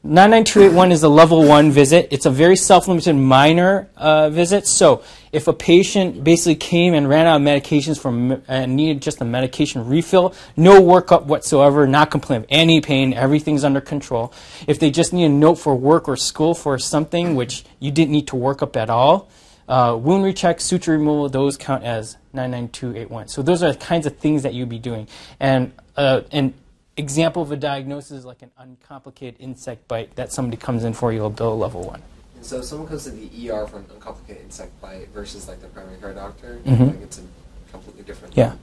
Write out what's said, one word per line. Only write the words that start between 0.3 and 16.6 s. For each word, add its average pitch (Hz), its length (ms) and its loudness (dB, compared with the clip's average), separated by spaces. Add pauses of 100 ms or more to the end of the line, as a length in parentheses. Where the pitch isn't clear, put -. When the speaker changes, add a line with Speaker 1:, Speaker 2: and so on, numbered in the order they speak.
Speaker 1:
nine 226 120 4
two 214 180 2
eight 190 120 8
one 180 180 4
is 156 120 2
a 156 40 4
level 160 400 6
one 147 240 6
visit. 143 400 4
It's 139 140 -6
a 147 40 4
very 165 280 4
self-limited 175 560 2
minor, 151 800 2
uh, 156 340 2
visit. 175 380 -2
So 147 340 2 (300)
if 151 160 -4
a 160 60 0
patient 180 720 0
basically 165 300 2
came 175 380 0
and 143 140 0
ran 156 180 2
out 160 120 4
of 143 40 0
medications 143 560 -2
for 131 140 -6
me-, 127 380 -4
and 131 260 -4
needed 151 260 -2
just - 200 -8
a - 20 -6
medication 127 640 -6
refill, 180 480 0 (220)
no 190 240 10
workup 180 460 4
whatsoever, 143 600 2
not 147 240 2
complaining 127 320 -6
of - 60 -20
any 160 320 2
pain, 135 320 -2
everything's 143 500 -2
under 139 160 0
control. 127 540 -10 (340)
If 151 100 -2
they 151 140 0
just 160 220 -2
need 180 100 0
a 156 60 2
note 151 260 4
for 147 180 -4
work 147 360 0
or 127 80 -4
school 160 360 -4
for 143 240 -6